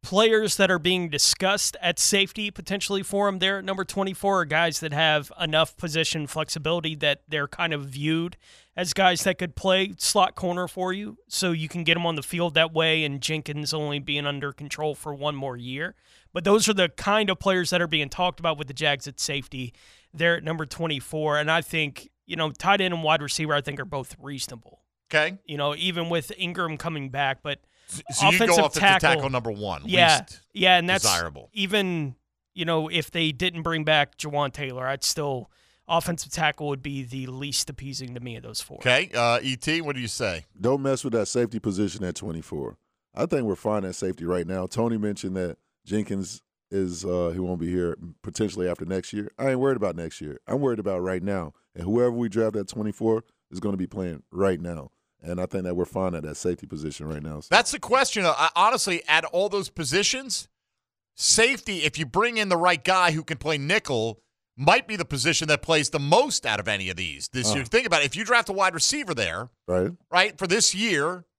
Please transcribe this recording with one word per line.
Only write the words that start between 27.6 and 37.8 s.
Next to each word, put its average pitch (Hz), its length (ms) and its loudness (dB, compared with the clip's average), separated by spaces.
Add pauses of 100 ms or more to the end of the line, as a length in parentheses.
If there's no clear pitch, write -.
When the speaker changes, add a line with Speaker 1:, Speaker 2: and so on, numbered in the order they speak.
Speaker 2:
So - 180 0
you - 100 4
go 233 60 6
Speaker 1:
offensive 175 200 8
Speaker 2:
offensive 156 160 0
tackle 190 340 6
Speaker 1:
tackle. 135 140 -2
Speaker 2:
number 120 220 -2
one, 101 340 -4
Speaker 1:
Yeah. 170 340 6
Speaker 2:
least - 220 -12 (120)
Speaker 1:
Yeah, 185 240 6
and 175 120 2
that's 190 140 2
Speaker 2:
desirable. 85 500 0
Speaker 1:
even, 185 640 0 (380)
you 175 120 -6
know, 160 240 0
if 170 220 -2
they 165 200 0
didn't 170 320 -2
bring 160 200 -2
back 151 340 2
Jawan 143 360 -2
Taylor, 127 340 -6
I'd 135 160 -4
still, 139 460 -4 (380)
offensive 165 440 -2
tackle 151 380 -2
would 135 120 -4
be 139 220 -8
the 127 240 -8
least 131 420 -4
appeasing 131 460 -10